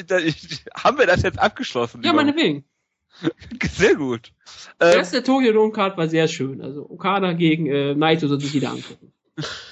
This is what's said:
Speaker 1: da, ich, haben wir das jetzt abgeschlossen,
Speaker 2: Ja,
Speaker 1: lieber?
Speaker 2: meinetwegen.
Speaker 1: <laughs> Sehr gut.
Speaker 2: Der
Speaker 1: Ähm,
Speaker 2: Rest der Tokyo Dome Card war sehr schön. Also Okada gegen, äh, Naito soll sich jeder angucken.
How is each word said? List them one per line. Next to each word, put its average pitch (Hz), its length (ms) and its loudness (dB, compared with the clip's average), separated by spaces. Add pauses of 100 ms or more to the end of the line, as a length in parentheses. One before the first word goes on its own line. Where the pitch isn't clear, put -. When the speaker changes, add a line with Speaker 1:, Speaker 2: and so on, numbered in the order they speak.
Speaker 1:
da, 185 120 2
ich, - 460 -4 (120)
haben 240 220 2
wir 269 80 4
das 175 160 4
jetzt 190 160 -2
abgeschlossen, 214 640 -2
Speaker 2:
Ja, 311 80 2
Speaker 1:
lieber? 311 140 4
Speaker 2:
meinetwegen. 277 400 0 (560)
Speaker 1:
<laughs> - 500 -8
Sehr 220 240 2
gut. 131 380 -4 (480)
Speaker 2:
Der 170 120 6
Speaker 1:
Ähm, 180 60 6
Speaker 2:
Rest 185 160 -4
der 247 80 -2
Tokyo 262 300 2
Dome 220 200 2
Card 196 240 -2
war 165 120 -2
sehr 160 180 2
schön. 135 340 -6
Also 135 300 -12
Okada 190 420 -2
gegen, 165 340 2
äh, 143 280 0
Naito 160 320 2
soll 143 140 0
sich 143 120 -6
jeder 131 180 -2
angucken. - 420 -14 (600)